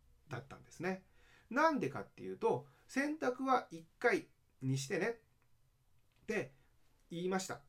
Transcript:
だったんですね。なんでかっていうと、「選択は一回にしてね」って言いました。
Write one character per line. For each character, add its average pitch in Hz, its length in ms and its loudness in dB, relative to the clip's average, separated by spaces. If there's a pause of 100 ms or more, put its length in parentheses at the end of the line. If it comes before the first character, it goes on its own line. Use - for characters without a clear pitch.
(280)
だ 120 100 -8
っ - 80 -10
た 95 100 -16
ん - 80 -20
で - 80 -20
す - 80 -20
ね。 185 240 -4 (460)
な 302 200 6
ん 294 80 0
で 156 100 0
か - 120 -4
っ 98 80 -10
て - 140 -18
い 95 100 -6
う 95 40 -6
と、 - 300 0 (220)
「選 294 300 0
択 262 260 -2
は 262 260 4
一 165 160 -14 (140)
回 - 280 2 (320)
に 131 160 2
し 135 120 -4
て 196 100 -2
ね」 226 220 0 (1000)
っ - 40 -14
て 165 260 -2 (580)
言 170 140 -4
い 185 40 2
ま 190 100 2
し 190 80 -2
た。 - 220 -8